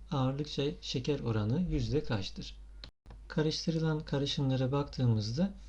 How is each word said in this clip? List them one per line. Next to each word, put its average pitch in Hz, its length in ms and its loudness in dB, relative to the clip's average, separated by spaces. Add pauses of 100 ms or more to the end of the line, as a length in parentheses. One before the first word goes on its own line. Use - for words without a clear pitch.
(100)
ağırlıkça 139 520 0 (180)
şeker 139 400 -2
oranı 117 500 2
yüzde 135 320 2
kaçtır? - 540 -4 (720)
Karıştırılan 160 720 0
karışımlara 135 720 2
baktığımızda 131 840 2 (140)